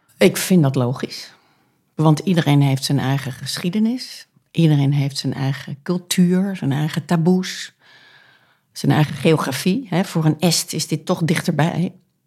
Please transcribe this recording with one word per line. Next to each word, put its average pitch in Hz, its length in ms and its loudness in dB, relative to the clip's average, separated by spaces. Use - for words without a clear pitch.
Ik 190 180 4
vind 180 260 4
dat 135 120 2
logisch. - 580 -4
Want 156 240 4
iedereen 147 440 2
heeft 135 220 2
zijn 139 140 0
eigen 131 340 -2
geschiedenis. 214 920 -4
Iedereen 143 420 2
heeft 139 260 -2
zijn 131 160 -4
eigen 139 480 -6
cultuur, 180 760 0
zijn 139 160 -2
eigen 151 320 -4
taboes, 185 680 0
zijn 143 200 0
eigen 143 220 2
geografie. 165 720 0
Hè, 175 160 -2
voor 160 200 -2
een 156 160 2
Est - 320 0
is 165 140 -6
dit 151 200 -6
toch 180 160 -2
dichterbij, 160 720 -2